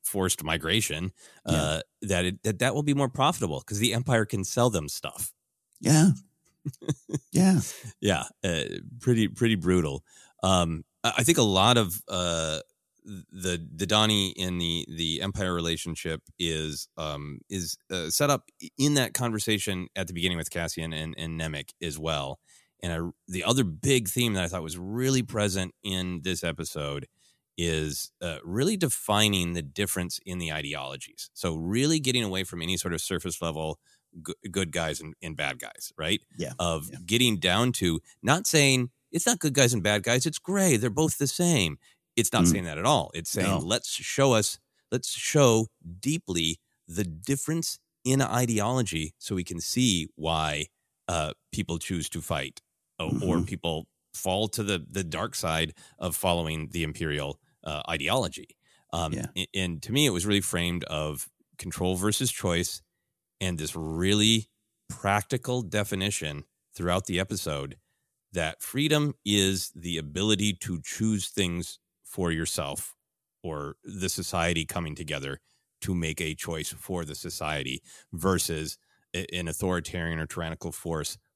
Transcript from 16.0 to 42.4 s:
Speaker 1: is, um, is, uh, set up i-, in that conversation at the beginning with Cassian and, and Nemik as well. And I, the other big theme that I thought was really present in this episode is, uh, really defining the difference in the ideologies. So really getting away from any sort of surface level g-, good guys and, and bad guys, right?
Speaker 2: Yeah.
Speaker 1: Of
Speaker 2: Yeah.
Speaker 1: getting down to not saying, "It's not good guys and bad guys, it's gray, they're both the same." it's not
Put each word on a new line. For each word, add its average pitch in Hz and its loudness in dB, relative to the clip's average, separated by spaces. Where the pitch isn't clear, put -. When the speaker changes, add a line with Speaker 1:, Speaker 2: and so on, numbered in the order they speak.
Speaker 1:
is, 78 -4
um, 73 -8
is, 90 -6
uh, 85 -4
set 143 2
up 139 0
i-, 82 -14
in 147 4
that 127 2
conversation 107 -2
at 95 -4
the 92 -10
beginning 87 0
with 80 -6
Cassian 82 -4
and, 78 -6
and 80 -6
Nemik 76 -6
as 78 -6
well. 76 -4
And 87 -2
I, 82 -4
the 90 -6
other 123 4
big 110 0
theme 120 0
that 95 0
I 85 0
thought 87 -4
was 80 -8
really 120 0
present 98 -2
in 90 -4
this 90 -4
episode 73 -6
is, 78 -2
uh, 82 -6
really 131 0
defining 104 4
the 85 -2
difference 90 -4
in 90 -8
the 82 -4
ideologies. 71 -8
So 85 -2
really 120 2
getting 127 0
away 95 -2
from 87 -8
any 87 -2
sort 87 -2
of 78 -2
surface 87 -4
level 78 -4
g-, 87 -8
good 92 -2
guys 80 -2
and, 78 -14
and 78 -8
bad 69 -4
guys, - -14
right? 82 -2
Speaker 2:
Yeah. 69 -6
Speaker 1:
Of 85 0
Speaker 2:
Yeah. 67 -14
Speaker 1:
getting 113 4
down 98 4
to 85 2
not 151 2
saying, 135 4
"It's 165 -2
not 240 2
good 147 0
guys 123 6
and 104 2
bad 104 4
guys, 123 2
it's 151 -4
gray, 185 4
they're 117 2
both 156 2
the 143 0
same." 135 2
it's - 2
not 110 6